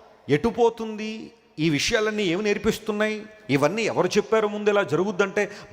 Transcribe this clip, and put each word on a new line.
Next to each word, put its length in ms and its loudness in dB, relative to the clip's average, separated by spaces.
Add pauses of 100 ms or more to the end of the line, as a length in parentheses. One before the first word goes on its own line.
(280)
ఎటు 200 2
పోతుంది, 840 -2 (260)
ఈ 120 2
విషయాలన్నీ 520 0
ఏమి 200 0
నేర్పిస్తున్నాయి, 800 -2 (280)
ఇవన్నీ 320 2
ఎవరు 240 2
చెప్పారు 400 2
ముందు 240 -2
ఇలా 120 4
జరుగుద్దంటే, 680 0 (220)